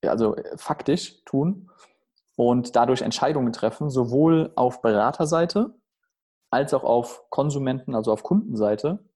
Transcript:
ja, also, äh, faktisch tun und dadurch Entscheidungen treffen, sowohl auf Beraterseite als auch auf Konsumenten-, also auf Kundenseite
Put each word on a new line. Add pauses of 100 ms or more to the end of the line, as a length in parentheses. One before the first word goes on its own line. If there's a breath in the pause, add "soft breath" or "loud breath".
ja,
also,
äh,
faktisch
tun (640 soft breath)
und
dadurch
Entscheidungen
treffen,
sowohl
auf
Beraterseite (760)
als
auch
auf
Konsumenten-,
also
auf
Kundenseite (120)